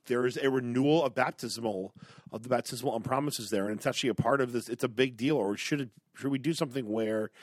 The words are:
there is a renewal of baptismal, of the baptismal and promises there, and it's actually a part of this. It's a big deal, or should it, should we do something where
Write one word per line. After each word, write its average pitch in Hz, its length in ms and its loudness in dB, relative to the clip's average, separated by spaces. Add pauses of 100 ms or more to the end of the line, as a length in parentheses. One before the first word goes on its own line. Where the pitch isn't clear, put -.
there 123 220 2
is 123 100 -2
a 135 120 2
renewal 131 540 4
of 123 120 -2
baptismal, 113 800 -2 (360)
of 113 120 -8
the 120 60 -12
baptismal 123 460 -2
and 113 80 -4
promises 131 460 -2
there, 101 180 2
and 107 100 -2
it's 120 100 -4
actually 127 240 0
a 101 40 0
part 135 240 4
of 123 140 0
this. 117 160 -2
It's 117 140 -2
a 131 40 2
big 123 300 2
deal, 123 180 2
or 104 220 0
should 147 240 -2
it, 123 80 -6 (260)
should - 160 -4
we 139 60 0
do 143 160 0
something 135 340 -2
where 110 440 0 (120)